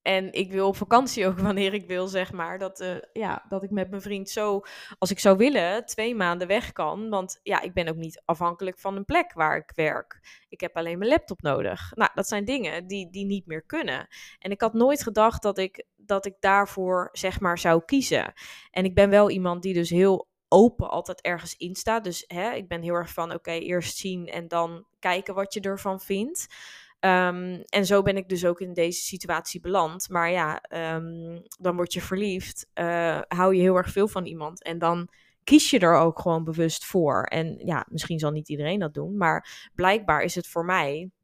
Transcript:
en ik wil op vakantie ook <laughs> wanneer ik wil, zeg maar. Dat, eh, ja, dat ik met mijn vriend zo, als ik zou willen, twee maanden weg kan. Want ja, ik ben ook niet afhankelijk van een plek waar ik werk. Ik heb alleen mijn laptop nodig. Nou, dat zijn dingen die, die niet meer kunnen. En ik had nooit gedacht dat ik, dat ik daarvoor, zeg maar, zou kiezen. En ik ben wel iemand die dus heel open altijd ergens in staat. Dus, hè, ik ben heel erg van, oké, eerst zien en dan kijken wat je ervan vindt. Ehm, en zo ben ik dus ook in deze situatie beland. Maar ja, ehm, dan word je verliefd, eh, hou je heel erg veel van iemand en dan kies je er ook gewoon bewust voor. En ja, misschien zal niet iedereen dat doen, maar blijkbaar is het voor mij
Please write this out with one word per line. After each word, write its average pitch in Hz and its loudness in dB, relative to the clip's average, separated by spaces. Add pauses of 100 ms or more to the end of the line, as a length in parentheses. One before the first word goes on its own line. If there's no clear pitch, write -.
en 190 0
ik 190 -4
wil 190 2
op 196 2
vakantie 233 2
ook 185 0
<laughs> 202 2
wanneer 202 0
ik 202 -6
wil, 185 -2
zeg 185 -4
maar. 175 -8
Dat, 190 -8
eh, 185 -6 (180)
ja, - -6
dat 190 -4
ik 196 -10
met 185 -4
mijn 196 -10
vriend 202 -8
zo, 208 -2 (360)
als 185 -2
ik 190 -4
zou 196 8
willen, 220 4
twee 226 -4
maanden 175 0
weg 214 0
kan. 185 -4
Want 190 -4
ja, - 0
ik 180 -10
ben 175 -2
ook 160 -4
niet 165 -12
afhankelijk 175 -4
van 196 -6
een 202 -8
plek 349 0
waar 156 0
ik - -10
werk. - -4 (300)
Ik - -16
heb 175 -8
alleen 170 -4
mijn 208 0
laptop 285 0
nodig. 135 -2
Nou, 220 2
dat - -4
zijn 202 -4
dingen 185 -4
die, 190 -8
die 196 -8
niet 196 -4
meer 160 -10
kunnen. 208 -6 (320)
En 190 -8
ik 202 -4
had 226 0
nooit 262 4
gedacht 220 2
dat 196 -2
ik, 190 -6 (100)
dat 202 -4
ik 196 -10
daarvoor, 190 2
zeg - -4
maar, 175 2
zou 165 4
kiezen. 247 0 (380)
En 185 0
ik 180 -2
ben 202 8
wel 202 8
iemand 180 -2
die 190 -4
dus 170 0
heel 185 4 (180)
open 196 6
altijd - -8
ergens 170 -6
in 180 -8
staat. 220 -2
Dus, 175 -8
hè, 185 -4
ik 196 -8
ben 170 -6
heel 170 -2
erg 170 -4
van, 165 -6
oké, 170 -10
eerst 170 -4
zien 180 -8
en 170 -10
dan 170 -4 (140)
kijken 185 -2
wat 196 -4
je 214 -6
ervan 196 -4
vindt. 226 -6 (540)
Ehm, 180 0
en 196 0
zo 202 6
ben 196 2
ik 190 -8
dus 180 -4
ook 175 2
in 180 -10
deze 175 0
situatie 175 -6
beland. 175 -2
Maar 170 0
ja, 170 0
ehm, 165 -8 (200)
dan 180 -2
word 175 -2
je 175 -6
verliefd, 190 -4
eh, 170 0
hou 185 4
je 180 4
heel 185 6
erg 185 2
veel 202 2
van 185 -6
iemand 160 -12
en 170 -6
dan 175 0 (340)
kies 196 6
je 247 6
er 170 8
ook 160 4
gewoon 165 0
bewust 165 -2
voor. 143 2
En - -4
ja, 156 -2
misschien 160 -4
zal 151 0
niet 151 -6
iedereen 151 -2
dat 156 -4
doen, 170 -6
maar - -2
blijkbaar 185 2
is 170 -2
het 175 -6
voor 170 -4
mij 170 -2 (140)